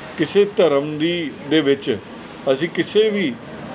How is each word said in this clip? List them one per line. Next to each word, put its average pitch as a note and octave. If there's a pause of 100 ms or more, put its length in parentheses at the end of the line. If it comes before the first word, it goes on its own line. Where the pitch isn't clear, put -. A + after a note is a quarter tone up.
(180)
ਕਿਸੇ F#3+
ਧਰਮ D3+
ਦੀ, E3 (180)
ਦੇ D#3
ਵਿੱਚ C#3 (560)
ਅਸੀਂ D3+
ਕਿਸੇ G#3
ਵੀ F#3+ (420)